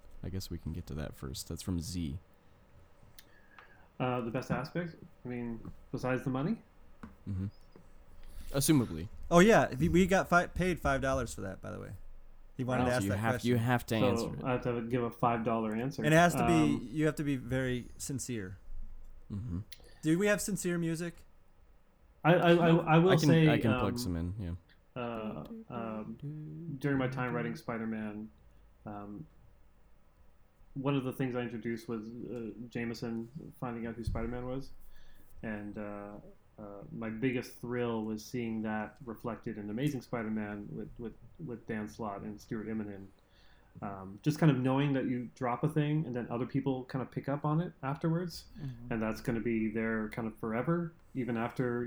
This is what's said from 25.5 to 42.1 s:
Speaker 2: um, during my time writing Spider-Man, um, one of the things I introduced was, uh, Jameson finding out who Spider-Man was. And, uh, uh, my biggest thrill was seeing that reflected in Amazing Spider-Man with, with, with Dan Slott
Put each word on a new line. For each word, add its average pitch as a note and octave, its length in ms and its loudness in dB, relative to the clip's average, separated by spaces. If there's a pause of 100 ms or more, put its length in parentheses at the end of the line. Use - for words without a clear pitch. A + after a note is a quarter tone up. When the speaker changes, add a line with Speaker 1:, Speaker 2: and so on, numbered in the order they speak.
Speaker 2:
um, A2+ 440 -6 (640)
during C#3 220 0
my C3 80 2
time B2+ 260 -2
writing A#2 220 -2
Spider-Man, A2 720 -6 (580)
um, G#2 400 -10 (1500)
one C#3 200 0
of C3+ 80 2
the B2+ 80 -2
things B2 240 -2
I B2 60 -2
introduced A#2 480 -6
was, A2+ 140 -4 (300)
uh, A#2 180 -8 (180)
Jameson A#2 580 -6 (320)
finding A#2 280 -6
out A2+ 80 -8
who A2+ 80 -10
Spider-Man A#2+ 440 -2
was. C3+ 220 -6 (760)
And, G#2 340 -6
uh, G#2+ 40 -8 (800)
uh, A2 40 -12 (320)
my A2+ 140 -6
biggest A#2+ 500 -2
thrill A#2+ 440 -2
was G#2+ 200 -4
seeing A2+ 380 -4
that G#2+ 340 -4 (100)
reflected A2+ 520 -8
in G#2 120 -8
Amazing B2+ 320 -2
Spider-Man G#2+ 680 -4
with, G#2+ 180 -10 (100)
with, A#2 140 -8 (320)
with A#2+ 220 -10
Dan G#2+ 220 -4
Slott G2+ 320 -6